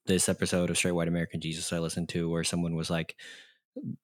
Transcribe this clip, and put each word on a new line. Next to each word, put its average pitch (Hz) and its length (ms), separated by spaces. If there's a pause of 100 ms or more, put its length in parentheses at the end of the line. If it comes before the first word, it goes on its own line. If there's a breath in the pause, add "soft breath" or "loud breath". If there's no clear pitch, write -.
this 92 240
episode 90 400
of 85 80
Straight 90 140
White 85 160
American 85 340
Jesus 80 300
I 87 60
listened 82 320
to 85 200
where 82 140
someone 85 300
was, 82 140
like, 82 280 (880 loud breath)